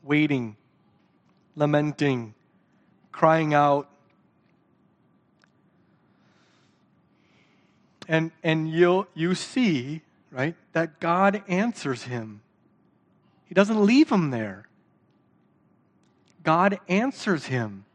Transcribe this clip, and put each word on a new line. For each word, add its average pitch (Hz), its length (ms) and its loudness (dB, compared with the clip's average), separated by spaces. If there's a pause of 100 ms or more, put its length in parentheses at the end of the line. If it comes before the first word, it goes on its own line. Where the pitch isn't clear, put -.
Waiting, 143 540 -2 (1000)
lamenting, 147 760 -2 (800)
crying 160 420 2
out. 147 360 2 (4000)
And, 160 240 0 (100)
and 160 300 -2
you'll, 175 420 4
you 170 220 -2
see, 160 680 -2 (300)
right, 143 240 -4 (160)
that 165 280 -4
God 196 480 0
answers 185 560 -4
him. 110 380 -10 (1040)
He - 80 -18
doesn't 202 320 4
leave 262 240 6
him 170 220 2
there. 107 320 -6 (1800)
God 180 460 2
answers 196 580 -2
him. 110 380 -6 (120)